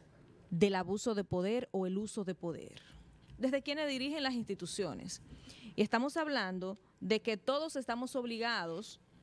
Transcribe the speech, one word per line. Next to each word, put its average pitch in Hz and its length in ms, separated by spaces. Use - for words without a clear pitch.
del 190 240
abuso 196 400
de 196 80
poder 196 480
o 185 160
el 185 100
uso 208 260
de 180 120
poder. - 440
Desde 262 240
quienes 294 260
dirigen 285 320
las 262 140
instituciones. 180 880
Y - 60
estamos 233 340
hablando 196 600
de 208 220
que 220 160
todos 302 380
estamos 247 400
obligados 226 840